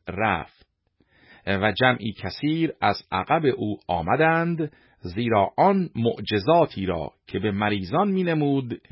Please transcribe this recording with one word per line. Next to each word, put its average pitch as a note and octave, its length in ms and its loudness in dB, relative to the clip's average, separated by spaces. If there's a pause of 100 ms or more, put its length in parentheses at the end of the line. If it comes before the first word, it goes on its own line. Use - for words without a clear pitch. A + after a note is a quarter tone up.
رفت. F#2 580 -2 (800)
و G2 260 0
جمعی A#2 400 0
کثیر D3+ 680 -4
از G2+ 160 2 (140)
عقب C#3+ 360 0 (100)
او G#2+ 200 -4 (120)
آمدند، D#3 840 0 (280)
زیرا G2+ 560 0
آن F#3+ 380 4
معجزاتی A2+ 920 2
را E2 260 -4 (140)
که - 120 -6
به G#2 120 0
مریضان G#2 600 0
می‌نمود D3 680 0 (120)